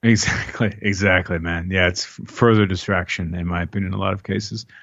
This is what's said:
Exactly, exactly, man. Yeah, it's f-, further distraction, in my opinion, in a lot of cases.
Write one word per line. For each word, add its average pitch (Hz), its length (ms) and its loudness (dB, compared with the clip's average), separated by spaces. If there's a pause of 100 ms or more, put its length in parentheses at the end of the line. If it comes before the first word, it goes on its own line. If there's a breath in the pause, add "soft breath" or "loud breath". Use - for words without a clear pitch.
Exactly, - 760 2
exactly, 92 580 2
man. 85 320 -4
Yeah, 92 160 4
it's - 180 -2
f-, - 240 -16
further 110 380 4
distraction, 90 680 -4
in 87 140 -4
my 85 160 -2
opinion, 95 300 -4
in 98 60 -6
a - 20 -4
lot 98 120 -2
of 98 100 -8
cases. 101 420 -6 (180 loud breath)